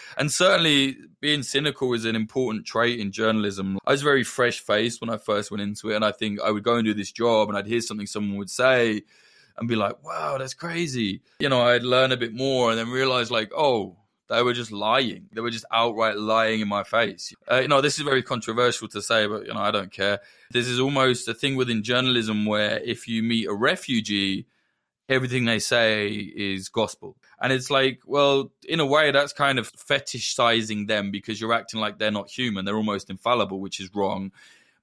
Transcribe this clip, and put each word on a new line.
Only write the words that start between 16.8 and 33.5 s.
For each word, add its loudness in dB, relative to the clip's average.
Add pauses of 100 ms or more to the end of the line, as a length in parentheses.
face." -2 (180)
Uh, 4
you 2
know, 4
this 2
is -6
very 2
controversial -2
to -8
say, 2
but, -6
you -8
know, -4
I 0
don't -2
care. -2 (320)
This 0
is -2
almost 2
a -2
thing -2
within 0
journalism 0
where 0
if -6
you -2
meet 0
a -4
refugee, -2 (640)
everything 0
they 0
say 2
is -6
gospel. -4 (260)
And 0
it's -2
like, 2
well, 2 (160)
in -2
a 2
way, 4
that's 2
kind 0
of -4
fetishizing 0
them 0
because -6
you're -2
acting -4
like -4
they're 0
not -4
human. -4
They're -2
almost -2
infallible, 0